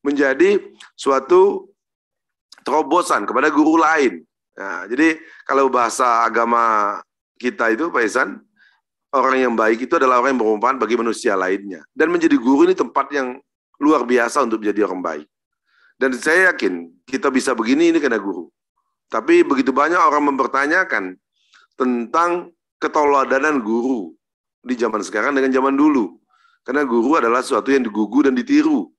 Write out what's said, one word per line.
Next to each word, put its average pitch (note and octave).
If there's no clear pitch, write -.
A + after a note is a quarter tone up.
Menjadi D3
suatu F3+
terobosan D3+
kepada C#3
guru D#3
lain. C#3+
Nah, G2
jadi D#3
kalau C3+
bahasa A#2+
agama A2+
kita A#2
itu, D3+
Pak B2+
Ihsan, C3
orang C3
yang A#2
baik A2+
itu E3
adalah C3
orang C3
yang B2
bermanfaat A2+
bagi A2+
manusia A2+
lainnya. F#2+
Dan D#3
menjadi E3
guru C#3
ini F#3
tempat F3+
yang C3
luar D3
biasa A#2+
untuk A2+
menjadi G2+
orang F#2
baik. D#2
Dan C3
saya F3
yakin F2+
kita B2+
bisa C3
begini C#3
ini D#3+
karena A#2
guru. F2+
Tapi D#3+
begitu C#3+
banyak D3+
orang D3
mempertanyakan C3+
tentang D#3+
keteladanan C#3+
guru A2+
di B2+
zaman G#2+
sekarang B2
dengan C3+
zaman C3+
dulu. C#3+
Karena C#3
guru B2
adalah B2
sesuatu B2
yang C3
digugu G#2+
dan C3
ditiru C#3+